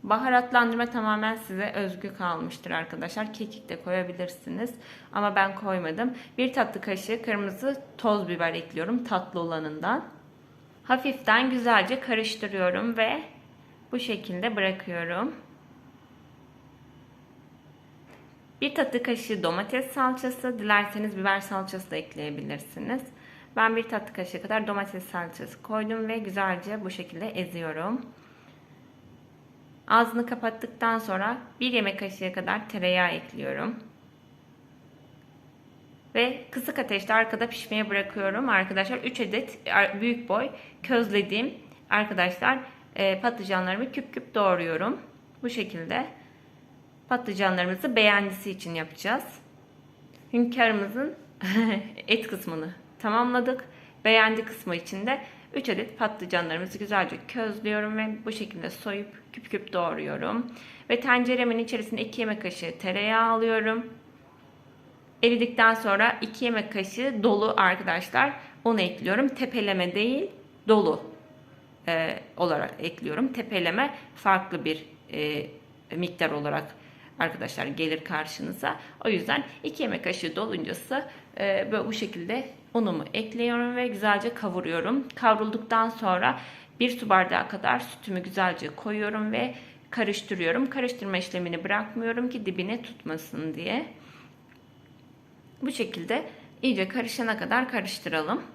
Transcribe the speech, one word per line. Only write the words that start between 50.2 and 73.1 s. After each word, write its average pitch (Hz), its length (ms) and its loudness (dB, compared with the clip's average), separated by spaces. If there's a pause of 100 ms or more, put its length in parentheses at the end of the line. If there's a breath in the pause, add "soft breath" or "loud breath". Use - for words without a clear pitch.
Hünkârımızın 233 840 2 (260)
<laughs> 208 540 2 (120)
et 220 200 2
kısmını 165 420 -6 (300)
tamamladık. 247 680 2 (400 loud breath)
Beğendi 220 400 6
kısmı - 300 -6
için 196 300 -6
de 262 160 0 (320 loud breath)
üç 269 160 -4
adet 220 300 -4
patlıcanlarımızı 180 800 -2
güzelce 202 380 0 (120)
közlüyorum 214 720 -2
ve 220 180 -2 (100)
bu 220 60 -4
şekilde 196 380 -6
soyup 202 380 -6 (260)
küp - 180 -12
küp 208 220 -6
doğruyorum. 165 800 -2 (380 loud breath)
Ve 233 100 4
tenceremin 247 580 4
içerisine 226 440 -2
iki 226 200 -4
yemek 214 200 -2
kaşığı 170 360 -6
tereyağı 214 540 2
alıyorum. 226 540 2 (1400)
Eridikten 233 500 6
sonra 214 480 4
iki 226 240 -6
yemek 214 280 0
kaşığı 214 500 -2
dolu 208 340 4
arkadaşlar 185 760 2 (320 loud breath)
un 233 120 4
ekliyorum. 202 500 2
Tepeleme 202 680 0
değil, 254 340 2 (380)
dolu, 208 360 6 (840)
e, 165 320 0 (180)
olarak 160 420 0
ekliyorum. 170 540 -2